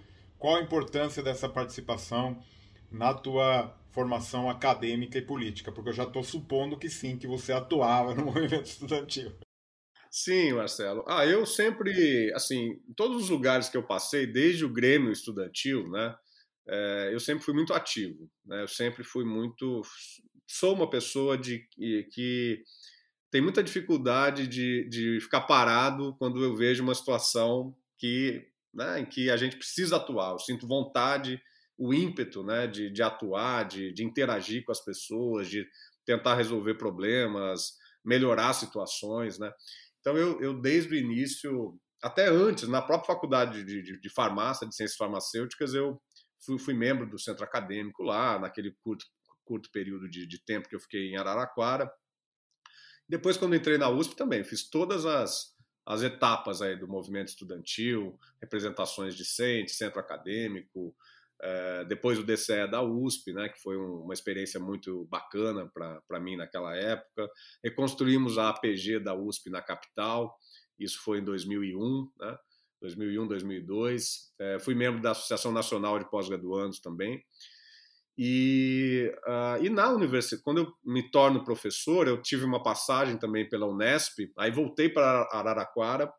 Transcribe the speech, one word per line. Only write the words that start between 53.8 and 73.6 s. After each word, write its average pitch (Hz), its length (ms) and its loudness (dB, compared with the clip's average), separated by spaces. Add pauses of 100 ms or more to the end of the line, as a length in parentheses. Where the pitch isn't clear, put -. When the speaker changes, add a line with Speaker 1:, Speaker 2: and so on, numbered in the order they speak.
Speaker 2:
usp 143 260 0
também, 131 280 0
fiz - 240 -6
todas 175 380 0
as, 139 500 0 (300)
as 110 160 -2
etapas 107 640 2
aí 95 120 -2
do 92 120 -10
movimento 98 400 -6
estudantil, 98 880 -6 (240)
representações 98 720 -6
discentes, 113 640 -2
centro 101 220 -4
acadêmico, 92 960 -8 (480)
eh, 90 420 -4
depois 110 340 0
o 107 40 -4
D 110 140 2
C - 160 0
E 101 140 0
da 117 160 -2
usp, 120 500 -2
né, 104 160 -4
que - 100 -20
foi 98 160 -6
um, 90 280 -8
uma 90 100 -8
experiência 95 460 -6
muito 92 460 -6
bacana 98 680 -4
pra, 82 340 -10
pra 87 120 -6
mim 90 180 -6
naquela 85 380 -6
época. 107 520 -4 (360)
Reconstruímos 131 720 2
a 110 120 4
A 107 40 2
P 107 240 0
G 104 220 -2
da 98 160 -4
usp 98 340 -6
na 90 120 -6
capital, 110 760 -4 (400)
isso 101 240 -8
foi 104 160 -2
em 101 60 -2
dois 95 200 -4
mil 101 200 -4
e 92 120 -4
um, 131 320 -2 (120)
né, 117 180 -10 (420)
dois 90 160 -10
mil 104 160 -4
e 107 80 -2
um, 113 80 -2
dois 98 140 -4
mil 95 160 -6
e 85 80 -10